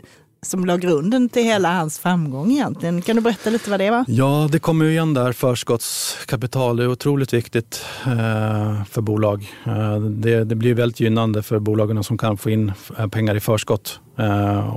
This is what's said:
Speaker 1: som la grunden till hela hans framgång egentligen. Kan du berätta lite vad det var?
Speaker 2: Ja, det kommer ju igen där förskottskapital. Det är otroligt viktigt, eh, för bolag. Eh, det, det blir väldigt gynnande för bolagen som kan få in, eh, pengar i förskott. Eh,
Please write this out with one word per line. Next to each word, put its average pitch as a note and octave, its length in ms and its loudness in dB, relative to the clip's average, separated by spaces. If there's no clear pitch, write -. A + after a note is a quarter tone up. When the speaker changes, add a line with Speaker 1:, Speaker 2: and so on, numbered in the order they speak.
Speaker 1:
som F#3 220 -4
la F3 120 2
grunden F3+ 520 2
till A#3+ 160 2
hela G3 300 2
hans D#3+ 240 -2
framgång E3 540 0
egentligen. F3 500 -2
Kan A3+ 140 0
du A3+ 60 2
berätta A3 280 0
lite A3 200 -2
vad G3 100 0
det G3 100 2
var? A#3+ 180 2
Speaker 2:
Ja, C#3 440 2
det D#3+ 60 2
kommer D#3+ 260 2
ju D#3 60 4
igen D#3+ 240 2
där B2 180 2
förskottskapital. B2 1400 -2
Det A#2+ 80 0
är B2 40 2
otroligt C3+ 440 0
viktigt, - 520 -2
eh, G#2+ 800 0
för - 160 -6
bolag. G#2 520 0
Eh, G#2+ 360 -2
det, A2 440 2
det A2+ 100 -2
blir A#2 200 2
väldigt A#2 260 0
gynnande A2 420 2
för A2 160 -2
bolagen G#2+ 460 0
som A2+ 140 -2
kan A2 180 0
få A2 140 -4
in, G#2+ 220 0
eh, A2 80 -2
pengar G#2+ 280 0
i G#2 60 0
förskott. - 600 -2
Eh, G2+ 580 0